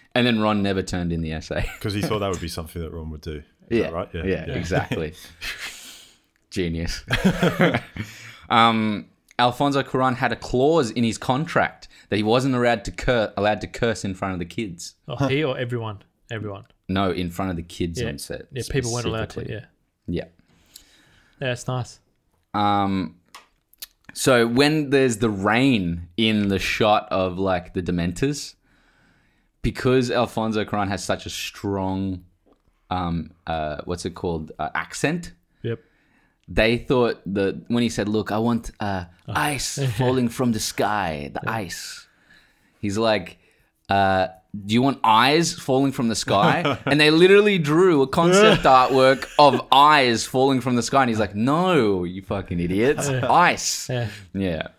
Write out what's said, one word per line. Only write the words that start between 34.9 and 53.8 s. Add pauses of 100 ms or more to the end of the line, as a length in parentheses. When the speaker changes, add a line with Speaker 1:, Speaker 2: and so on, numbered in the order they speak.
Speaker 3:
Yep. (720)
Speaker 1:
they
thought (120)
that
when
he
said,
"Look,
I
want,
uh, (240)
Speaker 3:
Oh.
Speaker 1:
ice
Speaker 3:
<laughs>
Speaker 1:
falling
from
the
sky,
the
Speaker 3:
Yeah.
Speaker 1:
ice," (720)
he's
like, (500)
uh, (400)
"Do
you
want
eyes
falling
from
the
sky?"
Speaker 3:
<laughs>
Speaker 1:
And
they
literally
drew
a
concept
Speaker 3:
<laughs>
Speaker 1:
artwork (120)
of (100)
eyes
falling
from
the
sky.
And
he's
like,
"No,
you
fucking
idiots.
Speaker 3:
Yeah.
Speaker 1:
Ice."